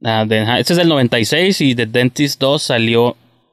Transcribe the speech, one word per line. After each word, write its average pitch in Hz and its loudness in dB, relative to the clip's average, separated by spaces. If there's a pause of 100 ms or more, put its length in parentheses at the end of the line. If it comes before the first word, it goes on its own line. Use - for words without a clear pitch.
Ah, 110 0
de, 110 0
ajá, 113 0
este 123 0
es - 2
del 175 4
noventa 131 2
y 113 0
seis 185 0
y 135 2
The 117 -2
Dentist 123 -2
dos 139 0
salió 117 0 (360)